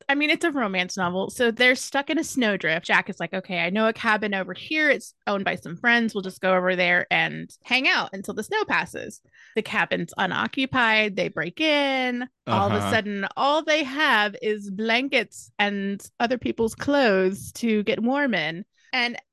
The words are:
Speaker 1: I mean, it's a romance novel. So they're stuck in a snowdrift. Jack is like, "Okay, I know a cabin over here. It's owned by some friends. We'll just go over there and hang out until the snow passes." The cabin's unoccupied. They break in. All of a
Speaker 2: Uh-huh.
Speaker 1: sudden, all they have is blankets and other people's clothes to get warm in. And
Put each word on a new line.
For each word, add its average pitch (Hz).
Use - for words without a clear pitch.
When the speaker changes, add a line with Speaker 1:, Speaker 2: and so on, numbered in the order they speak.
Speaker 1:
I 277
mean, 302
it's 320
a 339
romance 190
novel. 180
So 240
they're 254
stuck 277
in 311
a 311
snowdrift. 190
Jack 196
is 190
like, 175
"Okay, 185
I 170
know 220
a 226
cabin 214
over 185
here. 311
It's -
owned 196
by 175
some 165
friends. 233
We'll 196
just 190
go 185
over 185
there 180
and 165
hang 262
out 285
until 190
the 208
snow 415
passes." -
The 220
cabin's 185
unoccupied. 214
They 180
break 175
in. 269
All 202
of 202
a 202
Speaker 2:
Uh-huh. 202
Speaker 1:
sudden, 202
all 294
they 311
have 254
is 208
blankets 226
and 202
other 240
people's 226
clothes 202
to 214
get 220
warm 269
in. 165
And 240